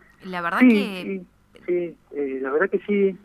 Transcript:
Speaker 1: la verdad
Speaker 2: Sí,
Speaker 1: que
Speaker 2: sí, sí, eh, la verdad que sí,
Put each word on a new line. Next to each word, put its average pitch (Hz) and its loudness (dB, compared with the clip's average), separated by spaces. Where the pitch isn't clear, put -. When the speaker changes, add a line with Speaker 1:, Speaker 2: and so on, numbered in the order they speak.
Speaker 1:
la 185 -8
verdad 175 0
Speaker 2:
Sí, 254 8
Speaker 1:
que 202 2
Speaker 2:
sí, - -20
sí, 175 -2
eh, 139 -6
la 135 -4
verdad 185 2
que 202 0
sí, 196 0